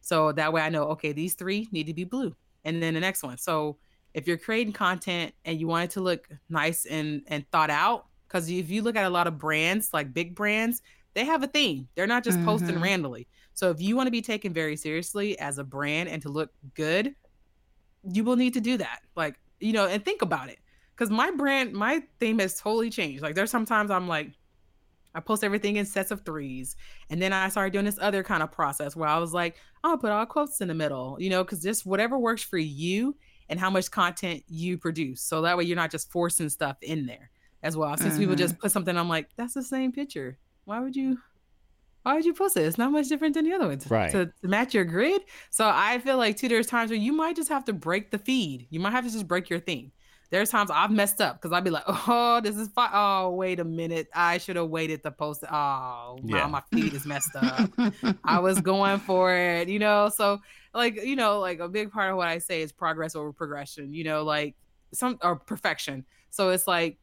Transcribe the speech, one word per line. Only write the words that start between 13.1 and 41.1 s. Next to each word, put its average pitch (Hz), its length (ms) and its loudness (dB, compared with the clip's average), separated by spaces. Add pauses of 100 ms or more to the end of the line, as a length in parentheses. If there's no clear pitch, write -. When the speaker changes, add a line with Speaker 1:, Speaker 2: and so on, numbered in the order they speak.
Speaker 1:
So 185 160 2
if 160 120 -2
you 214 140 2
wanna 254 160 2
be 233 100 -2
taken 214 320 -4
very 156 220 -2
seriously 175 640 -4
as 143 180 -6
a 139 60 -6
brand 147 460 -2
and 156 120 -8
to 143 80 -8
look 151 220 -4 (220)
good, 185 400 0 (920)
you 190 200 0
will 247 120 4
need 247 180 2
to 240 80 0
do 240 160 0
that. 120 220 -6 (160)
Like, 156 240 -4 (200)
you 220 140 0
know, 202 140 4
and 202 160 -2
think 403 180 -2
about 139 280 -2
it. - 100 -20 (360)
'Cause 202 140 0
my 247 220 2
brand, 277 420 0
my 240 300 0 (160)
theme 226 200 2
has 190 200 0
totally 226 300 0
changed. 147 320 -4
Like, 151 140 -4
there's 202 160 0
sometimes 220 400 2
I'm 180 160 0
like, 151 240 -4 (800)
I 160 60 -6
post 214 240 -2
everything 208 320 0
in 202 100 0
sets 196 260 -2
of 196 120 -8
threes. 135 520 -8 (340)
And 165 120 0
then 190 120 2
I 190 160 2
started 190 220 0
doing 196 140 2
this 202 140 -2
other 196 240 2
kind 175 200 2
of 160 80 -8
process 143 440 -2
where 156 120 0
I 156 100 4
was 165 160 -2
like, 170 240 -2 (260)
"I'll 320 140 2
put 233 140 0
all 214 140 0
quotes 294 360 -2
in 185 60 -2
the 160 60 -2
middle," 139 460 -2
you 190 100 -2
know, 185 140 2
'cause 180 180 -6
just 202 240 -2
whatever 220 320 2
works 226 260 0
for 185 140 -4
you 175 580 -2 (320)
and 180 120 -4
how 190 100 2
much 185 220 0
content 175 560 -2
you 170 300 -4
produce. 156 440 -4
So 160 200 -2
that 175 160 2
way 170 60 2
you're 170 120 0
not 165 160 0
just - 200 -8
forcing 170 380 0
stuff 139 320 -4
in 147 240 -4
there - 240 -14 (320)
as 156 140 -2
well. 151 220 0
Since 156 200 2
people - 180 4
just 170 180 2
Speaker 2:
Mm-hmm. - 60 -12
Speaker 1:
put 202 120 0
something, 180 240 0
I'm 170 140 0
like, 160 260 -2
"That's 240 180 -6
the 269 100 -4
same 262 280 -2
picture. 160 460 -8 (280)
Why 214 140 -6
would 262 160 -6
you, 262 220 0 (840)